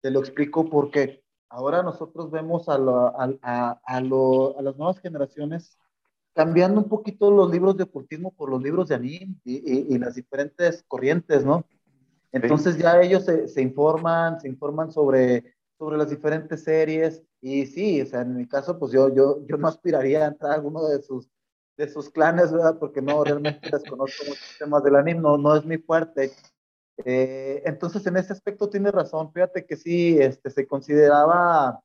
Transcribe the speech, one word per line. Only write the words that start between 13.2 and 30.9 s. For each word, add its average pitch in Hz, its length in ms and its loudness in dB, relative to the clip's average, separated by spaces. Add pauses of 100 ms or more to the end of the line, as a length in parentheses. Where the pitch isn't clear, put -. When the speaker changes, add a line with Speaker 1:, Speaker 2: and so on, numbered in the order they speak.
Speaker 1:
se, 160 220 0
se 139 140 -4
informan, 160 760 0
se 143 80 -14
informan 151 440 -8
sobre, 127 640 2 (220)
sobre 156 200 -6
las 147 120 -2
diferentes 156 540 -6
series, 160 600 0 (180)
y 135 240 -4
sí, 165 360 -2
o 131 40 -4
sea, 123 160 -6
en 123 140 -6
mi 120 120 -6
caso, 147 300 -4
pues 135 140 -4
yo, 135 220 4
yo, 139 340 4
yo 147 100 -4
no 160 100 -2
aspiraría 151 580 0
a - 20 -2
entrar 147 240 -6
a 151 40 0
alguno 156 320 -4
de 143 140 -2
sus, 131 280 -12 (480)
de 160 120 -6
sus 147 200 -12
clanes, 165 420 2
¿verdad? 160 280 2
Porque 143 220 -6
no, 147 220 0
realmente 147 380 -2
Speaker 3:
<laughs> 147 100 -10
Speaker 1:
desconozco 139 540 -6
muchos - 320 -14
temas 147 260 0
del 139 120 4
anime, 165 260 2
no, 147 160 4
no 147 180 4
es 151 100 0
mi 160 120 -4
fuerte. 160 560 -2 (720)
Eh, 131 600 -4
entonces, 170 420 -6
en 180 100 0
ese 185 160 -4
aspecto 202 360 -6
tienes 202 220 -2
razón, 160 400 -4
fíjate 180 340 -4
que 156 120 -10
sí, 170 420 2
este, 131 300 2
se 135 180 -4
consideraba 147 1160 4